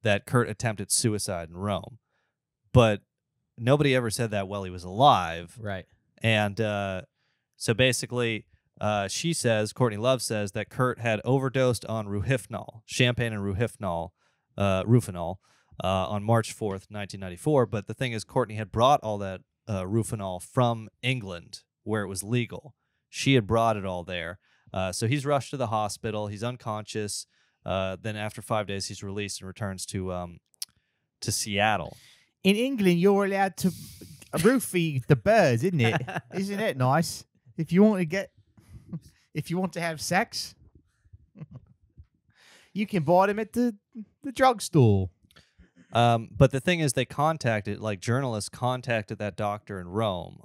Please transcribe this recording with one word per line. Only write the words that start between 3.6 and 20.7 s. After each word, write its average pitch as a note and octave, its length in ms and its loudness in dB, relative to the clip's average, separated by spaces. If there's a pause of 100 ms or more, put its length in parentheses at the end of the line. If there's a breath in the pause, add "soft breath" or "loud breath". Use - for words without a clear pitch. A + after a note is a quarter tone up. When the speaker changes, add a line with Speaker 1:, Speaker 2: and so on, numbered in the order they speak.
Speaker 1:
ever A#2+ 140 0
said A2+ 200 -2
that G2 160 -4
while G2 160 -6
he F#2+ 80 -8
was F2+ 140 -10
alive. F2+ 760 4
Speaker 2:
Right. G2 260 -8 (360)
Speaker 1:
And, G#2+ 380 2
uh, G2+ 420 -4 (540)
so - 180 0
basically, A#2+ 720 0 (360)
uh, G2+ 280 0
she E3 240 -2
says, A2 400 0
Courtney A#2 240 0
Love B2 260 0
says, G#2 300 -4
that G#2+ 180 -8
Kurt B2+ 300 -2
had A2 240 0
overdosed B2+ 640 0
on A2 200 -6
Ruhifnol, G#2+ 800 -4
champagne B2 480 0
and G2+ 100 -6
Ruhifnol, F#2+ 680 -4 (460)
uh, F#2+ 280 2
Rufinol, F#2+ 520 2 (460)
uh, F#2 240 0
on G2+ 160 -4
March A2+ 300 2
fourth, G2 380 -8
nineteen G2+ 300 -10
ninety-four. A2+ 460 0
But G#2 220 -6
the A2 60 -8
thing A#2 180 -4
is, A2 100 -4
Courtney A2 320 -2
had G#2+ 160 -8
brought C3 300 4
all G#2+ 180 -6
that, F#2+ 220 -8 (260)
uh, G2 160 -4
Rufinol G2 580 -4
from A#2 480 0 (140)